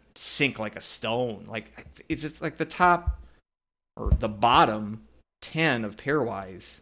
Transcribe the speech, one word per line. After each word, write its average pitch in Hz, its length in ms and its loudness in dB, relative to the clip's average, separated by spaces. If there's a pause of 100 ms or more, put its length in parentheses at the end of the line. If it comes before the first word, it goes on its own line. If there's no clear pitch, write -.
(140)
sink - 440 0
like 107 180 -6
a - 60 -12
stone. 117 680 -4
Like, - 380 -10 (240)
it's, 147 140 -4
it's 151 180 -10
like 160 160 -6
the 160 80 -2
top 175 540 2 (760)
or 104 140 -4
the - 180 0
bottom 110 800 4 (340)
ten 143 460 0
of 101 100 -10
pairwise. 101 840 -4